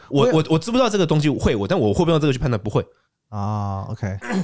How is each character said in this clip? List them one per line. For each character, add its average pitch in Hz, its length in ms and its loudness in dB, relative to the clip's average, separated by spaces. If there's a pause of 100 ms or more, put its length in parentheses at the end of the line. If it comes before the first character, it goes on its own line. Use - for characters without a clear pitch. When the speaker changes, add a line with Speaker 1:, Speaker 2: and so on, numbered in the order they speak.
Speaker 1:
我， - 120 2
Speaker 2:
我 240 80 4
有 247 80 2
Speaker 1:
我， 156 140 2
我 160 80 4
知 160 120 -6
不 233 60 0
知 262 60 4
道 240 60 2
这 208 100 -2
个 180 60 4
东 151 160 2
西 147 80 2
会， 131 280 0
我， 101 100 -2
但 185 120 0
我 107 140 2
会 135 80 0
不 175 40 4
会 165 80 2
用 156 80 2
这 151 80 0
个 139 40 2
去 127 60 -2
判 147 120 -2
断？ 104 120 -2
不 107 80 -6
会。 - 160 -2 (420)
Speaker 2:
啊， 101 640 -6
OK。 101 260 -6 (280)